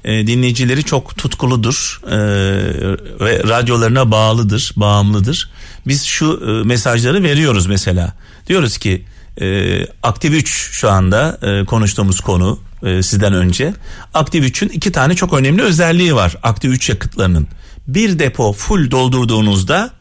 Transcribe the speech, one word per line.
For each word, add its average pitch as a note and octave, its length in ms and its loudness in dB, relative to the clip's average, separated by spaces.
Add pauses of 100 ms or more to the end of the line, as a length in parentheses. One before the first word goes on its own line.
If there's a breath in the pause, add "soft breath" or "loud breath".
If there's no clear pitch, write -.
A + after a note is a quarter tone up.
e, A2 220 0
dinleyicileri B2 580 0
çok - 320 -4
tutkuludur, - 880 -2
e, - 100 -4 (1080)
ve A2+ 240 0
radyolarına A#2+ 640 2
bağlıdır, A2 680 2
bağımlıdır. G#2 720 2 (360 loud breath)
Biz - 180 -2
şu, - 380 -2 (200)
e, G#2 60 0
mesajları B2 540 2
veriyoruz C#3+ 440 2
mesela. F#2 460 0 (360 loud breath)
Diyoruz E3 300 0
ki, F#2 260 -4 (360 soft breath)
e, F#2+ 380 -2 (240)
Aktif D3 300 0
üç - 400 -2
şu - 180 0
anda, G2 520 2
e, G2+ 220 0
konuştuğumuz G2+ 560 0
konu, F#2 380 0 (240)
e, F#2 200 0
sizden G2+ 300 2
önce. F#2 420 0 (400 loud breath)
Aktif D#3 300 2
üçün C3 240 -2
iki F3+ 240 -4
tane D3+ 220 2
çok F3 180 0
önemli D3 300 2
özelliği E3+ 520 4
var F#2 280 2
Aktif B2 300 0
üç - 160 -2
yakıtlarının. F2+ 580 0 (420 loud breath)
Bir F#3 300 0
depo B2 340 0
full D3 380 0
doldurduğunuzda B2 1000 2 (100)